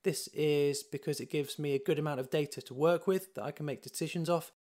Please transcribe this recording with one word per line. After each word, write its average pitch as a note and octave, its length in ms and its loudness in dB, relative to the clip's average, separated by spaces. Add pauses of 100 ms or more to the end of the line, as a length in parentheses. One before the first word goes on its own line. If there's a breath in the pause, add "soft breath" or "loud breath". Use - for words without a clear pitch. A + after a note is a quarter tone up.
This - 300 -2
is D3 480 2
because D3 380 -4
it - 100 -8
gives D3 300 -2
me C#3+ 160 0
a C3+ 40 2
good D3+ 200 2
amount D3 220 -2
of B2+ 80 -6
data D3 320 0
to - 120 -14
work E3 320 4
with F#3+ 300 0
that - 80 -6
I D3 80 -4
can D3+ 140 -8
make C3+ 160 -4
decisions E3 480 -4
off, E3+ 320 0